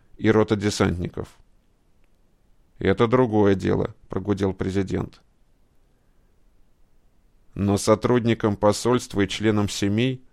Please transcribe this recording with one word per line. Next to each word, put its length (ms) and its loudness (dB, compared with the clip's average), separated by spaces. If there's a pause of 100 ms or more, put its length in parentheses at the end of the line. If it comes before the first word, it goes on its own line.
(180)
и 120 0
рота 280 4
десантников". 720 -4 (1500)
"Это 300 2
другое 480 4
дело", 400 -2 (140)
прогудел 440 -2
президент. 680 -6 (2250)
"Но 240 0
сотрудникам 800 0
посольства 640 0
и 80 0
членам 400 0
семей, 520 -2 (120)